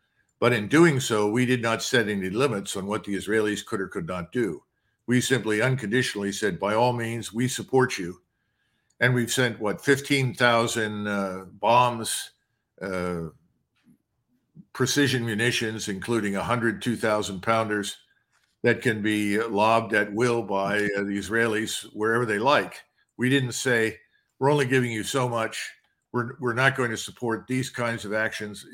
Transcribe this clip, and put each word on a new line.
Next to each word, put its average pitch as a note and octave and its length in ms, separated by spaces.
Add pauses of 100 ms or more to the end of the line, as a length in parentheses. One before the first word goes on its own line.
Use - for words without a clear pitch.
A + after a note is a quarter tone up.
(400)
But A#2+ 120
in G#2 160
doing D3+ 320
so, G#2+ 300
we B2 160
did B2 160
not A2+ 200
set A#2 240
any G2 220
limits G#2 480
on F#2+ 100
what G#2 180
the G2+ 120
Israelis G#2 480
could G#2 160
or F#2 80
could F2 180
not F2+ 240
do. G2 320 (440)
We B2 160
simply G#2+ 400
unconditionally A#2+ 680
said, G2 280
"By G2+ 140
all B2 180
means, A#2 400
we B2 160
support B2+ 480
you." F2 240 (800)
And B2+ 140
we've A#2 180
sent, A#2+ 260
what, G2+ 240
fifteen C3+ 520
thousand, A#2 720
uh, F#2+ 440
bombs, A2+ 840 (500)
uh, F2+ 460 (1500)
precision C3 500
munitions, A2+ 640
including G2+ 480
a F2+ 80
hundred A2+ 380
two A#2+ 120
thousand G#2 460
pounders G#2+ 560 (680)
that A#2 200
can A2 180
be G#2 380
lobbed A2 560
at G#2 180
will A#2 300
by, G2 340
uh, G2+ 280
the G2+ 120
Israelis G#2+ 680 (100)
wherever A2+ 320
they G#2 120
like. A#2 440 (340)
We B2 140
didn't C3 220
say, A2+ 440 (420)
"We're C3+ 120
only D3 160
giving B2 260
you G#2+ 120
so C3 220
much. A2+ 460 (400)
We're, A#2+ 260
we're B2 140
not C3 240
going B2 140
to A2 80
support A2 480
these B2+ 240
kinds A#2 340
of G2+ 80
actions." G#2+ 600